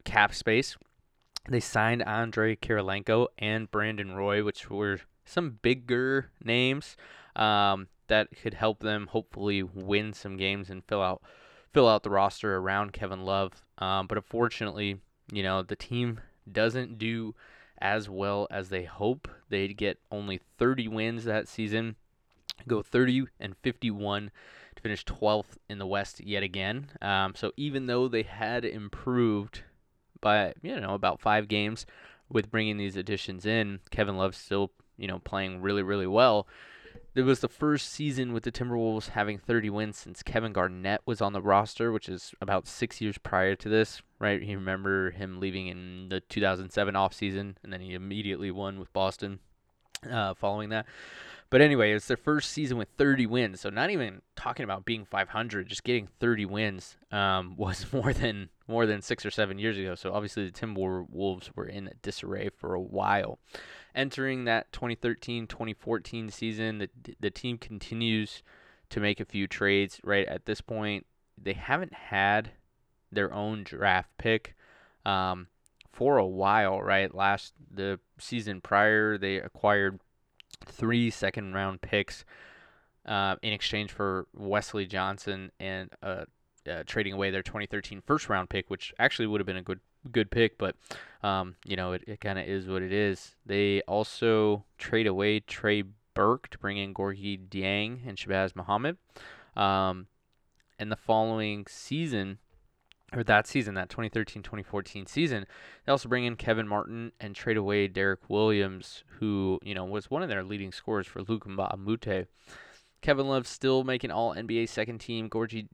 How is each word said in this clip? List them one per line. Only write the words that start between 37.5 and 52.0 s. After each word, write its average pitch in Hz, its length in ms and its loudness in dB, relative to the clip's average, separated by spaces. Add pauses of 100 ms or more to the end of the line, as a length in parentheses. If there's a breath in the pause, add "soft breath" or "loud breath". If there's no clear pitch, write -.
season 131 420 -2
with 113 120 -2
the 123 60 -4
Timberwolves 117 600 -2
having 104 280 0
thirty 113 300 2
wins 104 300 -4
since - 240 -16
Kevin 113 300 0
Garnett 92 520 0
was 113 160 -2
on 101 120 2
the 95 100 -2
roster, 104 500 4
which 107 160 -2
is 92 320 -8
about 98 260 0
six - 340 -6
years 104 180 -2
prior 95 380 2
to - 120 -8
this, 110 320 4 (180)
right? 101 220 2
You 101 160 -6
remember 95 540 0
him 92 280 -8
leaving 95 280 -2
in 90 420 -12
the 92 120 -2
two - 200 -4
thousand 95 300 2
seven 98 240 0
offseason, 98 680 -2
and 98 100 -14
then 92 80 -10
he 92 140 -10
immediately 98 560 -4
won 98 300 -6
with 87 120 -14
Boston, 98 480 -2 (720)
uh, 101 240 -2
following 104 360 -2
that. 110 160 -2 (640 loud breath)
But 131 100 10
anyway, 127 320 8
it's 107 160 0